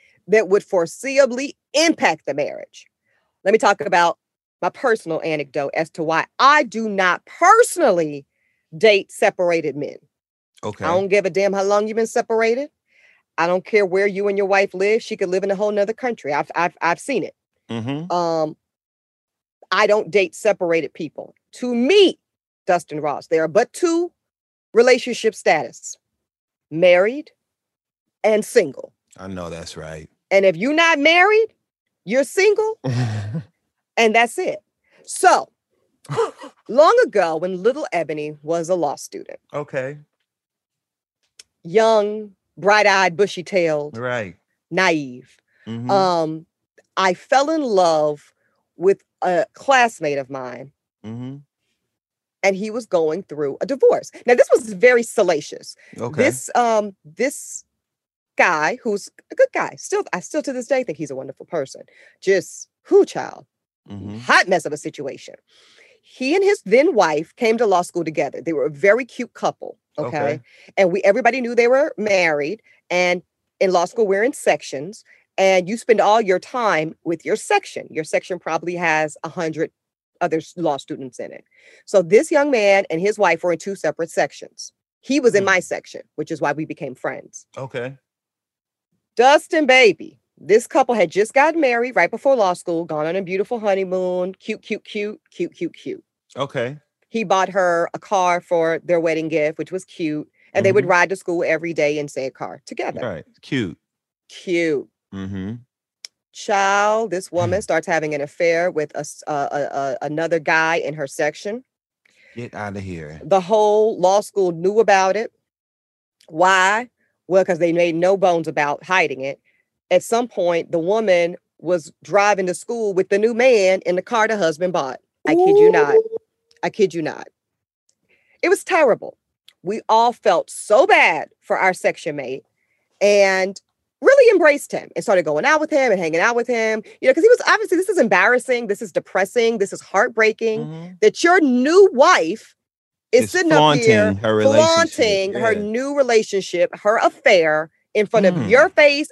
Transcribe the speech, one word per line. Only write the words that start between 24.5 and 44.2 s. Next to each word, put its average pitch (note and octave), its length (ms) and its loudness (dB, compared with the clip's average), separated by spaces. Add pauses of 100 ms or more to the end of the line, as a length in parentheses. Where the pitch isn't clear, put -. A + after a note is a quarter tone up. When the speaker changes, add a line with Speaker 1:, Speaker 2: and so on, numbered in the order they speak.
Speaker 1:
relationship A#3 600 2
status, - 640 -4 (720)
married F3+ 600 2 (920)
and G#3+ 220 2
single. - 480 -2 (240)
Speaker 2:
I F#2 120 -14
know F2+ 200 -8
that's E2 260 -14
right. D#2 360 -14 (200)
Speaker 1:
And G3 140 4
if F3+ 120 2
you're B3+ 180 -4
not E4 240 2
married, F4+ 560 2 (500)
you're B3+ 200 -2
single, G#4+ 560 0
Speaker 2:
<laughs> - 40 -12 (1120)
Speaker 1:
and A3 180 2
that's A#3 240 0
it. F4 240 -6 (420)
So, D#4 440 0 (600)
<laughs> D4 600 -8
long E4 360 4
ago, F3 320 0
when F3+ 260 -6
little C4+ 300 -2
Ebony D3+ 500 -6
was E3 260 -4
a F#3 60 0
law D3+ 220 -2
student, - 420 -16 (160)
Speaker 2:
Okay. D3 440 -8 (1600)
Speaker 1:
young, G#3+ 720 0 (240)
bright-eyed, F#3+ 600 2
bushy-tailed, D#3+ 800 -2
Speaker 2:
Right. A#2 400 -6 (340)